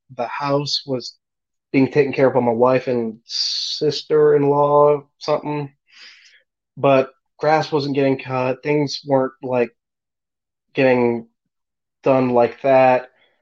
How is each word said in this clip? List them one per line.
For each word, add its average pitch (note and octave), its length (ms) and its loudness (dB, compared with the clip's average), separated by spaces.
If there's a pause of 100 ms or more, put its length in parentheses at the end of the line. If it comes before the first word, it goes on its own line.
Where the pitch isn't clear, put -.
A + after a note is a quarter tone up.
(160)
the A#2+ 120 -6
house C#3+ 580 -4
was C3 320 -10 (540)
being C3 200 2
taken C3+ 220 0
care C3+ 140 2
of B2 60 0
by B2+ 80 0
my A#2+ 100 0
wife B2 360 0
and A#2 380 -4
sister-in-law, D3 1800 0 (160)
something. D3 540 -6 (1040)
But C3+ 340 2 (260)
grass D3+ 340 -2
wasn't C#3+ 240 -2
getting C3+ 240 0
cut. C3 440 -6
Things D3 440 -4
weren't, C3 340 -2
like, B2 340 -4 (960)
getting B2 540 0 (760)
done C3 280 2
like A#2+ 300 0
that. C3 480 2 (320)